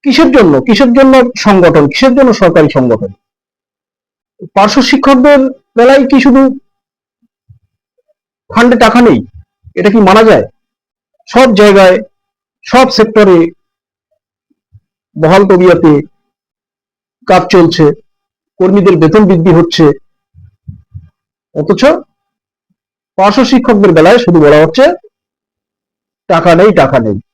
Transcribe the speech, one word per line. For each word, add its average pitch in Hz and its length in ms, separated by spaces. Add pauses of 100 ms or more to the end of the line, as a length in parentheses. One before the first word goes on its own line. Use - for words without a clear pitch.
কিসের 277 300
জন্য, 160 300
কিসের 240 300
জন্য 262 460
সংগঠন, 165 500
কিসের 247 260
জন্য 254 200
সরকারি 165 400
সংগঠন? 113 380 (1400)
পার্শ্ব 214 280
শিক্ষকদের 269 560 (380)
বেলায় 254 300
কি 269 140
শুধু 269 380 (2000)
ফান্ডে 240 220
টাকা 226 240
নেই? 180 240 (500)
এটা 190 160
কি 214 60
মানা 202 260
যায়? 185 200 (880)
সব 240 260
জায়গায়, 196 440 (640)
সব 262 280
সেক্টরে 202 560 (1800)
বহাল 185 200
তবিয়াতে 175 600 (1200)
কাজ 185 240
চলছে, 170 340 (720)
কর্মীদের 190 400
বেতন 160 300
বৃদ্ধি 175 260
হচ্ছে, 170 360 (1700)
অথচ 170 300 (1300)
পার্শ্ব 202 280
শিক্ষকদের 208 480
বেলায় 165 260
শুধু 175 220
বলা 151 260
হচ্ছে, 202 160 (1500)
"টাকা 170 260
নেই, 190 200
টাকা 139 240
নেই।" 107 220 (140)